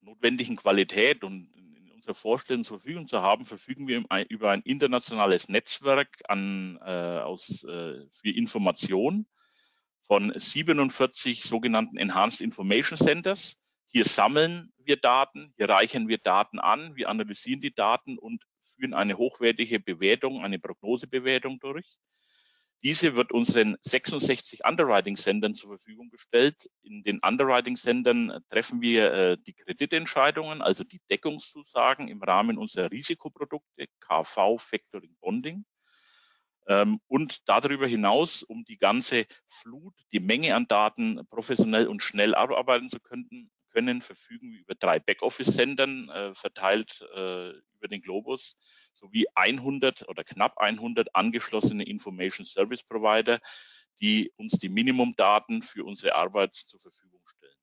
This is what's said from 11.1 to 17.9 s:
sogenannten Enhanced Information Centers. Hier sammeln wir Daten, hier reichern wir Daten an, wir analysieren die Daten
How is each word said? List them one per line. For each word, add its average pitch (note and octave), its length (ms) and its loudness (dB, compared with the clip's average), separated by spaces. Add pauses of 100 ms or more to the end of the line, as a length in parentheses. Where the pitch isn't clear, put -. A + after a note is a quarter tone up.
sogenannten A2+ 560 0
Enhanced G2 420 0
Information G#2+ 560 0
Centers. - 600 0 (260)
Hier - 220 2
sammeln D#3 720 2
wir C#3 180 0
Daten, C#3 600 0
hier G2+ 100 0
reichern A2 400 4
wir A2 80 0
Daten G2 420 2
an, C#3+ 380 0
wir B2 140 -4
analysieren A2 500 -6
die C#3+ 140 -8
Daten A#2 420 0